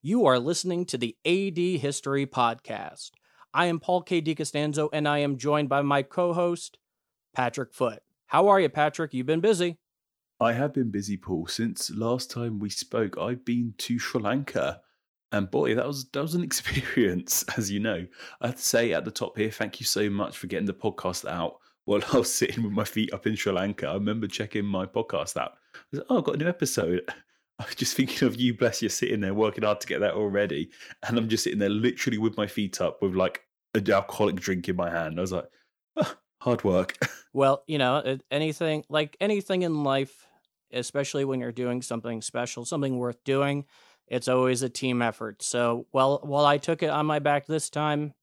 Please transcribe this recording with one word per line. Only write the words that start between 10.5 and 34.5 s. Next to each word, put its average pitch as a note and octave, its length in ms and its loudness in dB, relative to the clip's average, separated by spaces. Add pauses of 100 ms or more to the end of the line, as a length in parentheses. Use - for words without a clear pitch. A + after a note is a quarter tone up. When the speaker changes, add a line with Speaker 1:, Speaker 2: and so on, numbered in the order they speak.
Speaker 2:
have C#3 200 0
been A#2+ 180 2
busy, G2+ 240 -2
Paul. F2+ 320 -4
Since A2 420 -4
last A#2 400 -2
time A#2 300 -4
we G2+ 100 -4
spoke, - 480 -2
I've B2 280 -4
been A#2+ 320 0
to A#2+ 200 -2
Sri A2+ 240 -2
Lanka. G#2+ 600 -2 (500)
And G2+ 180 0
boy, C3 240 2
that A#2+ 140 0
was, C#3 220 -8
that C#3 120 -4
was D#3 140 -4
an F3 80 0
<laughs> - 0 -
experience, - 1000 0 (100)
as G2+ 160 -2
you G2+ 80 0
know. G2 260 -2 (360)
I A#2 60 -2
have A#2+ 100 -4
to - 40 -10
say A#2 300 4
at D#2+ 140 0
the A2 60 -6
top - 260 -6
here, G#2+ 140 0
thank - 280 -6
you A#2 60 -8
so G#2 240 2
much G2+ 280 -4
for F#2+ 100 -10
getting G2 200 -2
the F#2+ 60 -2
podcast - 540 -4
out E2+ 320 -4 (260)
while G2+ 220 2
<laughs> - 60 0
I C3+ 40 6
was - 140 2
sitting A2+ 320 0
with G#2 100 -2
my G#2+ 100 0
feet - 300 -2
up - 120 -10
in A2 100 0
Sri G2+ 180 0
Lanka. F#2+ 340 -2
I D2+ 60 -4
remember G#2 340 -2
checking G#2 380 -4
my F#2+ 200 -2
podcast F#2+ 560 -4
app. - 120 -6 (200)
I - 60 -18 (120)
was C#3 80 -6
like, - 100 -12
"Oh, B3+ 80 4
I've - 60 2
got - 120 0
a - 40 -4
new D#3+ 80 0
episode." F#2 600 0
<laughs> - 520 -18
I A2+ 60 -8
was - 100 -12
just - 200 -2
thinking C3+ 320 2
of G#2+ 80 2
you, A#2+ 200 2
bless A#2 260 2
you, G#2+ 80 0
sitting G#2+ 320 0
there G2 120 0
working G#2+ 300 2
hard G#2 180 2
to - 60 -10
get C#2 140 -2
that G#2 140 2
already. G2+ 540 0 (380)
And A#2 100 2
I'm A2+ 120 2
just A2 140 2
sitting - 160 0
there G2+ 100 2
literally A#2 480 0
with A2 200 0
my G#2 80 0
feet G2 360 -4
up E2+ 200 -2
with, F#2+ 140 0
like, F#2 260 0 (320)
an G#2 160 2
alcoholic G2 460 2
drink F2+ 340 -2